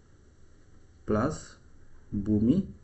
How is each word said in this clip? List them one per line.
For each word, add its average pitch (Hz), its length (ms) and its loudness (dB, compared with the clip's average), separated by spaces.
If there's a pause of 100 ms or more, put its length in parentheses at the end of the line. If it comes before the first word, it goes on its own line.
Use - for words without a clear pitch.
(1080)
প্লাস 113 280 0 (920)
ভূমি 110 300 4 (280)